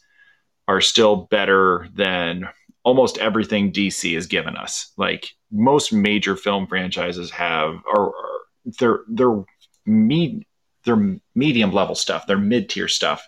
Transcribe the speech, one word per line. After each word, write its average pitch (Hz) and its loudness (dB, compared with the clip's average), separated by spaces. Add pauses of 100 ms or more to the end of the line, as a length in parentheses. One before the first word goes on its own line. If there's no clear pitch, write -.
(680)
are 95 2
still 104 4
better 95 2
than 90 -2 (340)
almost 127 4
everything 101 0
D 98 0
C 85 -4
has 85 -4
given 82 -4
us. - -12
Like, 92 -4 (220)
most 127 2
major 101 2
film 98 -4
franchises 90 -6
have, 82 -2 (100)
or, 101 0
or - -10 (400)
their, 117 2
their 110 0 (400)
me-, 113 2 (380)
their 104 2 (180)
medium 117 2
level 90 0
stuff, - -4
their 98 0
mid 101 0
tier 90 -4
stuff - -4